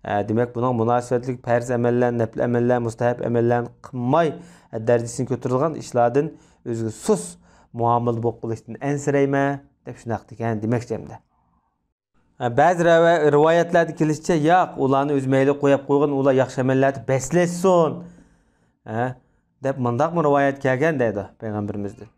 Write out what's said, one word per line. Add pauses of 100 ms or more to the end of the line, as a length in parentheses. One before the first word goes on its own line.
E,
demak,
buning
munosabatli
farz
amallar,
nafl
amallar,
mustahab
amallar (180)
qilmay, (440)
e,
darajasini
ko'tarilgan
ishlardan (440)
o'ziga
sus (480)
muomala
bo'lib
qilishdan (160)
ansirayman (260)
deb
shunaq
degan
demoqchi
hamda. (1200)
E, (120)
ba'zi
riva-,
rivoyatlarda
kelishicha,
"Yo'q, (160)
ularni
o'z
mayli (100)
qo'yib
qo'ygan, (100)
ular
yaxshi
amallarni
beslesin," (960)
e, (480)
deb
mundaqmi
rivoyat
kelgan
deydi (160)
Payg'ambarimizdan.